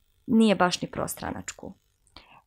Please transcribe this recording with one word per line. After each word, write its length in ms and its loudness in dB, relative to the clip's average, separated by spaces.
nije 280 6
baš 260 0
ni 60 -6
prostranačko. 840 -8